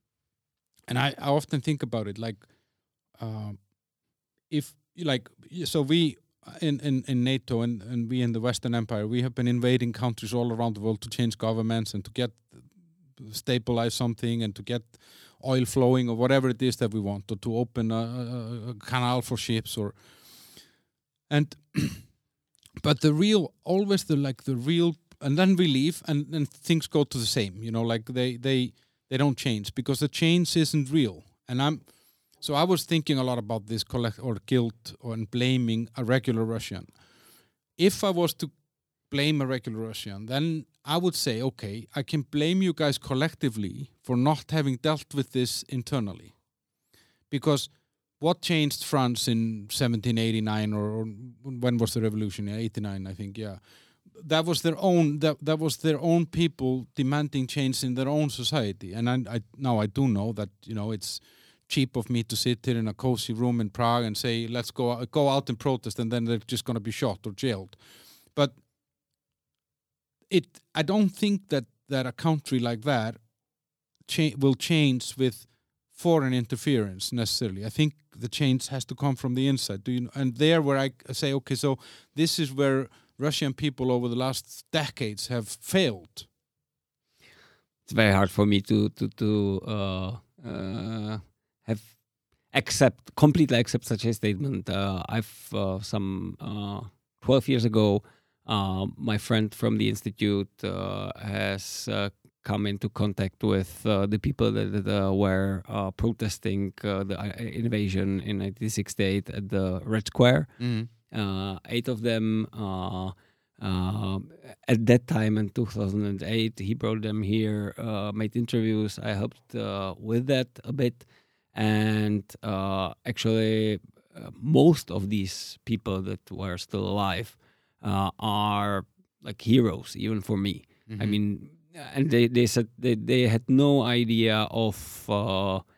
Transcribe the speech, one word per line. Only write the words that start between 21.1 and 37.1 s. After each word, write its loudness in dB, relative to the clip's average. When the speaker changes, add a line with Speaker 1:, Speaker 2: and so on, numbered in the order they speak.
Speaker 1:
and, 2
<clears throat> -8
but 0
the 6
real, 4
always 2
the, 2
like, -2
the -2
real, 2
and 0
then 6
we 4
leave 2
and, 0
and -2
things 0
go 2
to -6
the -2
same, -2
you -6
know, 0
like, -2
they, -2
they, 0
they 0
don't 2
change -2
because -2
the 2
change 2
isn't 2
real. 2
And -2
I'm, 0
so -4
I 4
was 2
thinking 2
a 2
lot 0
about -4
this -4
collect-, -2
or -2
guilt 0
or, -8
and -6
blaming 2
a -4
regular 2
Russian. -6